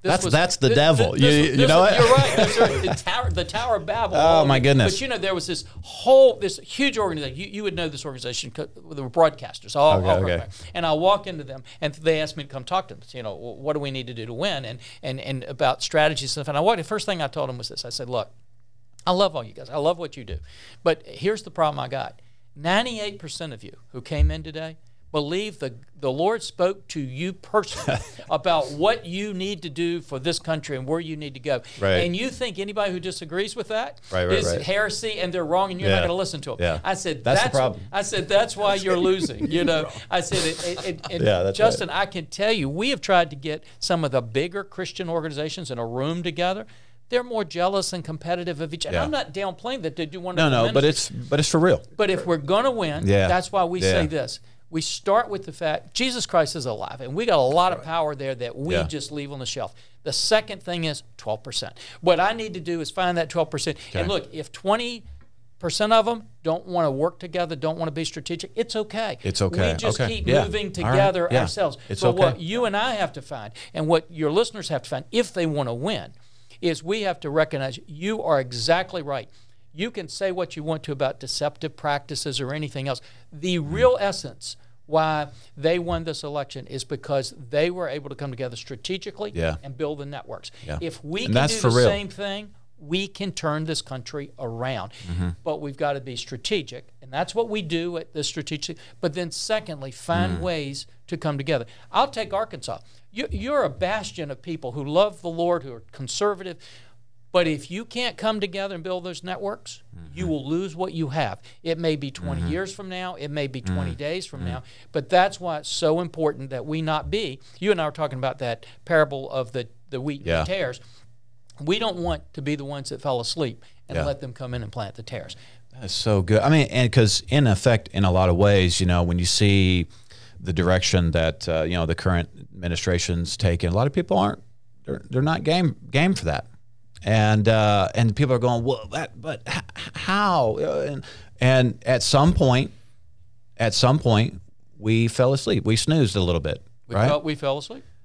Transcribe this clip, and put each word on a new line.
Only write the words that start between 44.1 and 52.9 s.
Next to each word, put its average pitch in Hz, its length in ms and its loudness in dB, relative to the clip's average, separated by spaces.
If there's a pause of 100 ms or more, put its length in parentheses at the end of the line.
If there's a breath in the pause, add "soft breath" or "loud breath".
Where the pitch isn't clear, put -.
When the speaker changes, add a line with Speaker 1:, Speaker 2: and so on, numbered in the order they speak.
Speaker 1:
the 131 100 2
bigger 160 420 -4
Christian 180 460 -8
organizations 156 600 -6
in 123 80 -6
a 117 80 -4
room 139 360 -4
together. 180 420 -2 (460 soft breath)
They're 247 120 2
more 233 220 -4
jealous 185 480 0
and 175 100 -8
competitive 170 600 -4
of 156 100 -6
each 165 140 -6
other. 113 100 0
Speaker 2:
Yeah. - 80 2
Speaker 1:
I'm 302 60 -2
not 247 240 -4
downplaying 202 480 -6
that 160 140 -6
they 165 100 -4
do 165 140 -12
wonderful 170 280 0
Speaker 2:
No, 117 200 4
no, - 40 -2
but 139 120 4
Speaker 1:
ministry. - 340 2
Speaker 2:
it's, 123 100 -10
but 143 100 2
it's 156 120 2
for 165 100 4
real. 180 220 4 (160)
Speaker 1:
But 208 100 4
if 180 160 0
we're 170 140 2
gonna 196 320 2
win, 170 360 -2